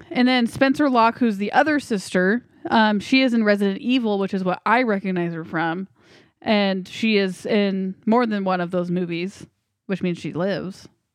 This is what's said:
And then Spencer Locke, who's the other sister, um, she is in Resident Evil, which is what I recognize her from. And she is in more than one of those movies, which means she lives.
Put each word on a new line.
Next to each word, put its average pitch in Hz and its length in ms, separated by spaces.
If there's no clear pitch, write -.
And 247 180
then 254 200
Spencer 277 420
Locke, 226 280
who's 226 200
the 202 140
other 294 280
sister, 196 640
um, 214 300
she 262 220
is 262 120
in 233 100
Resident 202 360
Evil, 226 400
which 196 140
is 190 100
what 180 220
I 240 180
recognize 190 500
her 165 100
from. 170 440
And 196 460
she 220 300
is 190 280
in 190 500
more 240 200
than 208 180
one 185 180
of 170 100
those 175 200
movies, 175 540
which 190 140
means 175 160
she - 160
lives. 175 540